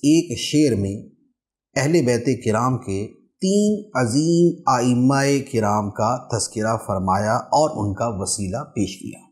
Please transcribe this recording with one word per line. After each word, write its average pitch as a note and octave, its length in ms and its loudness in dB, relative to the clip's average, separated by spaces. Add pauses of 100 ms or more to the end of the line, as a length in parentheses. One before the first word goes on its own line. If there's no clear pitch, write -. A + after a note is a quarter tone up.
ایک D3+ 360 2
شعر C#3+ 420 2
میں G2 340 -6 (640)
اہل C#3+ 300 2
بیت A#2+ 380 0
کرام A#2 340 0
کے G2 300 -6 (320)
تین G#3 540 0
عظیم D#3 720 2
ائمہ C3 880 2
کرام G#2 380 0
کا A#2 480 -2
تذکرہ A2 380 -4 (100)
فرمایا G2 500 0
اور C#3+ 500 -2
ان G2 80 -4
کا A#2+ 140 -4
وسیلہ G2 480 -6
پیش G#2 420 -6
کیا۔ - 200 -16 (140)